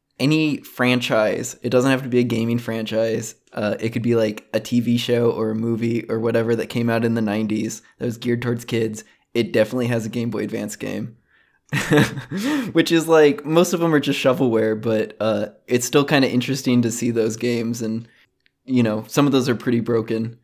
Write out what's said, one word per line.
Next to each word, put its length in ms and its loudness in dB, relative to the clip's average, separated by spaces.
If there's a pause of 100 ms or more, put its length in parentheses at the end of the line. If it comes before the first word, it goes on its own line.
(200)
any 380 2
franchise, 1040 0
it 80 -2
doesn't 220 4
have 100 0
to 80 -8
be 80 2
a 60 4
gaming 340 0
franchise. 800 -2 (180)
Uh, 260 -2
it 100 -2
could 120 -4
be, 140 2
like, 400 0
a 40 2
T 200 0
V 180 2
show 320 2
or 220 0
a 40 -4
movie 540 -2
or 100 -2
whatever 360 2
that 100 -2
came 240 -2
out 160 0
in 80 2
the 80 0
nineties 600 -2 (160)
that 60 -6
was 120 -4
geared 240 -2
towards 240 -4
kids. 380 -4 (320)
It 180 0
definitely 340 2
has 160 -2
a 60 -6
Game 220 -4
Boy 140 -4
Advance 300 -8
game. 420 -8 (540)
<laughs> 1000 0
Which 200 2
is, 160 2
like, 380 4
most 280 2
of 80 -2
them 120 2
are 60 4
just 200 -2
shovelware, 640 2
but, 380 -2
uh, 300 -2 (180)
it's 180 0
still 200 2
kinda 220 2
interesting 540 0
to 100 2
see 200 -4
those 260 0
games, 460 -4
and, 240 -6 (580)
you 160 2
know, 260 0
some 200 2
of 40 2
those 160 2
are 80 0
pretty 260 -2
broken 640 -2